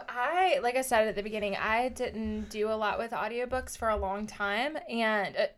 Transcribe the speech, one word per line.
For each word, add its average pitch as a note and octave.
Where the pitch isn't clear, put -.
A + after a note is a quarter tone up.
I, D#4
like A#3+
I C4
said A3+
at G#3+
the G3+
beginning, G#3
I A3+
didn't A3
do G#3+
a -
lot G#3+
with A#3
audiobooks B3
for A3+
a G#3+
long G3+
time, A3
and, A3
uh, G3+